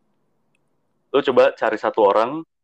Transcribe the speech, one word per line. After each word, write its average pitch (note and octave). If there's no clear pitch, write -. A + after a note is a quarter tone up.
lo C3+
coba C3
cari A2+
satu A2
orang A2+